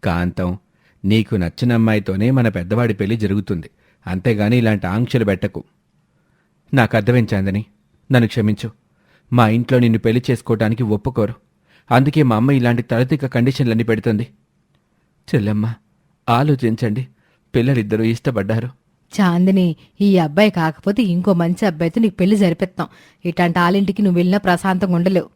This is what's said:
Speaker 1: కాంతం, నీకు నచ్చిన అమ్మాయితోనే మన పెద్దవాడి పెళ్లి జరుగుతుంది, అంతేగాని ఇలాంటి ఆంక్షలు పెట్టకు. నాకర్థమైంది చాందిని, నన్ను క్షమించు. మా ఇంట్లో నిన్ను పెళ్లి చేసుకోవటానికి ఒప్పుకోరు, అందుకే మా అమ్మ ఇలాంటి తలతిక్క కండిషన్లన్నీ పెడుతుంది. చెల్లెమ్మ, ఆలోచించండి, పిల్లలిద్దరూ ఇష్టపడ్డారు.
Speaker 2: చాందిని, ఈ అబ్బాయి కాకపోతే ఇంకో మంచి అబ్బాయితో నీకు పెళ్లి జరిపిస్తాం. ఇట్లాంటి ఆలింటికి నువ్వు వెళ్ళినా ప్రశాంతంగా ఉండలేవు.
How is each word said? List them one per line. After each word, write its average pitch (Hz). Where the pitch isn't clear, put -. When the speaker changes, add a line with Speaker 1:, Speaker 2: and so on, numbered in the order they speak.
Speaker 1:
కాంతం, 90
నీకు 110
నచ్చిన 101
అమ్మాయితోనే 107
మన 127
పెద్దవాడి 104
పెళ్లి 101
జరుగుతుంది, 98
అంతేగాని 104
ఇలాంటి 110
ఆంక్షలు 113
పెట్టకు. 98
నాకర్థమైంది 117
చాందిని, 98
నన్ను 120
క్షమించు. 107
మా 120
ఇంట్లో 120
నిన్ను 113
పెళ్లి 117
చేసుకోవటానికి 113
ఒప్పుకోరు, 107
అందుకే 135
మా 120
అమ్మ 120
ఇలాంటి 120
తలతిక్క 127
కండిషన్లన్నీ 123
పెడుతుంది. 110
చెల్లెమ్మ, 107
ఆలోచించండి, 120
పిల్లలిద్దరూ 117
ఇష్టపడ్డారు. 113
Speaker 2:
చాందిని, 180
ఈ 196
అబ్బాయి 170
కాకపోతే 190
ఇంకో 180
మంచి 175
అబ్బాయితో 170
నీకు 214
పెళ్లి 190
జరిపిస్తాం. 185
ఇట్లాంటి 175
ఆలింటికి 190
నువ్వు 180
వెళ్ళినా 180
ప్రశాంతంగా 185
ఉండలేవు. 175